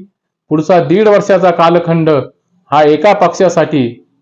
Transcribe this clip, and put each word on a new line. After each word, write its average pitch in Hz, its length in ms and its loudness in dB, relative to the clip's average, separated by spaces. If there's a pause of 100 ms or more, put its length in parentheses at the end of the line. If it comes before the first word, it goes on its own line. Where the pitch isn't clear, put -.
(520)
पुढचा 160 320 0
दीड 196 240 0
वर्षाचा 185 440 2
कालखंड 170 580 0 (640)
हा 147 120 2
एका 151 340 2
पक्षासाठी 165 680 -2 (360)